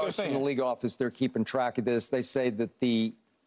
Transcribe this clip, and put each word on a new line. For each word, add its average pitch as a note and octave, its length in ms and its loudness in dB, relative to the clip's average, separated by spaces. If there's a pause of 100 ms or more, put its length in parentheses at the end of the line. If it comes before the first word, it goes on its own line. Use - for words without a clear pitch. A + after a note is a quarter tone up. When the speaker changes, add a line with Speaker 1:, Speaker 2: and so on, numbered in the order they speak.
Speaker 1:
they're D#3 100 -2
Speaker 2:
starts - 40 -4
from G#3 100 -2
Speaker 1:
saying. D3 80 -2
Speaker 2:
the C#3 60 0
league C#3 220 0
office, B2 340 -2
they're B2 160 -2
keeping B2 320 -2
track B2 340 0
of A#2 80 -2
this. A#2+ 220 2
They B2+ 140 -2
say B2+ 300 0
that A2 280 -4
the, A2+ 340 2 (340)